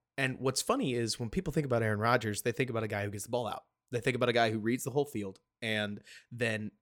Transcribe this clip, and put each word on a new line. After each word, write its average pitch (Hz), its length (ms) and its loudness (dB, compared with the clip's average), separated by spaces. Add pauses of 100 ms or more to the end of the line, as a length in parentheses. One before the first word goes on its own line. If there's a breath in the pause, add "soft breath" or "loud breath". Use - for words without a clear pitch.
(180)
And 131 220 0
what's 127 220 0
funny 185 340 0
is 117 240 0
when 117 100 -4
people 175 240 -2
think 156 120 2
about 123 160 2
Aaron 107 180 2
Rodgers, 110 420 2
they 120 100 0
think 127 180 0
about 113 140 0
a 110 60 -2
guy 104 160 -2
who 104 60 -4
gets 104 120 -8
the - 60 -12
ball 120 180 -2
out. - 160 -6 (280)
They 120 100 0
think 131 140 2
about 120 140 2
a 120 40 4
guy 117 180 6
who 110 80 0
reads 117 240 0
the 127 80 -4
whole 139 140 2
field 101 340 -6 (220)
and 107 400 -2 (300 loud breath)
then 110 400 -2 (100)